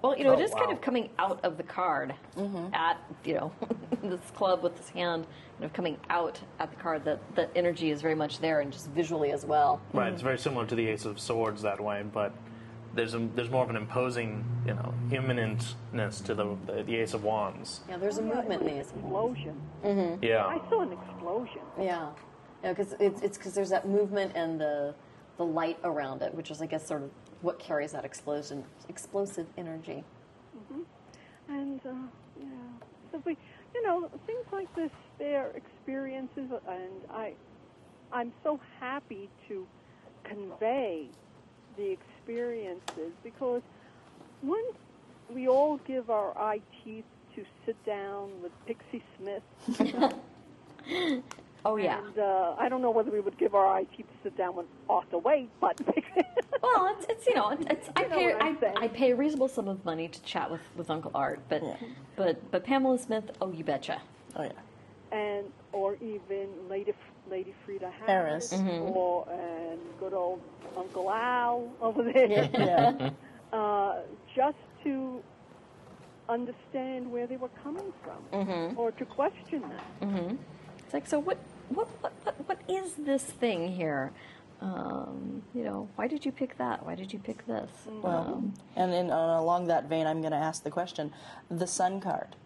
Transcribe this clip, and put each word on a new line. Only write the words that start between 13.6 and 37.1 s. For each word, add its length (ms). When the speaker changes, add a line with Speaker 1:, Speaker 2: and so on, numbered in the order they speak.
Speaker 2:
of 80
an 60
imposing, 680
you 80
know, 180
imminentness 1120
to 100
the, 220
the, 160
the 140
Ace 180
of 80
Wands. 680
Speaker 1:
Yeah, 80
there's 220
a 40
Speaker 4:
Oh, 40
yeah, 80
Speaker 1:
movement 280
in 40
the 80
Speaker 4:
it 40
was 100
Speaker 1:
Ace 40
of 120
Speaker 4:
an 60
Speaker 1:
Wands. 280
Speaker 4:
explosion. 220
Speaker 1:
Mm-hmm. 400
Speaker 2:
Yeah. 220
Speaker 4:
I 220
saw 140
an 100
explosion. 680
Speaker 1:
Yeah. 280
Yeah, 100
'cause 240
it's, 240
it's 160
'cause 160
there's 160
that 180
movement 460
and 260
the, 340
the 60
light 400
around 380
it, 120
which 160
is, 100
I 60
guess, 200
sort 180
of 60
what 180
carries 340
that 120
explosion, 580
explosive 560
energy. 480
Speaker 4:
Mm-hmm. 260
And, 340
uh, 40
yeah, 80
so 140
we, 120
you 80
know, 260
things 260
like 240
this, 140
they're 380
experiences, 920
and 240